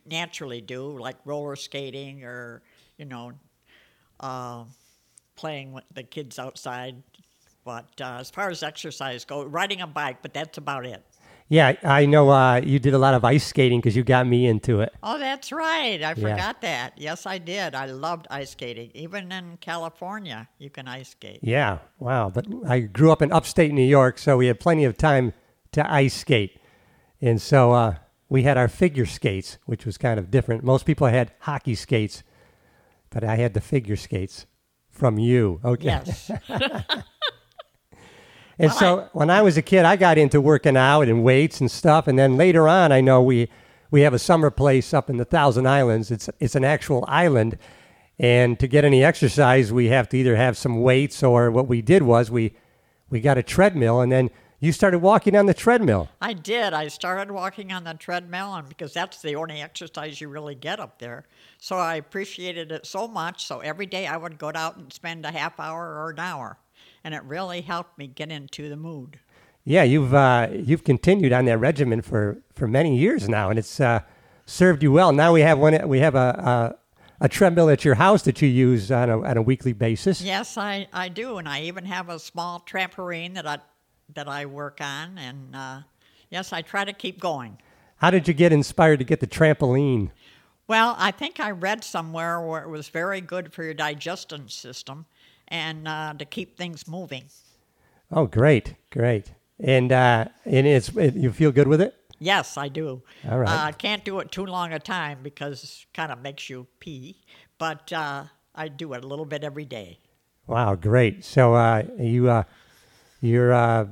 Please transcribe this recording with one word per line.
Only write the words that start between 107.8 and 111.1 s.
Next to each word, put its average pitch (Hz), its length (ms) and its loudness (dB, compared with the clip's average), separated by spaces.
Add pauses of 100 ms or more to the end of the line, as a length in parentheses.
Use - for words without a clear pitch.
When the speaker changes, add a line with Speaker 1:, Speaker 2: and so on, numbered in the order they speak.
Speaker 1:
uh, 147 320 -8 (320)
I 156 100 -12
do 147 280 -14
it 123 100 -12
a - 20 -16
little 143 180 -12
bit 147 200 -10
every 147 200 -12
day. 107 360 -16 (480)
Speaker 2:
Wow, 113 260 0
great. 104 500 0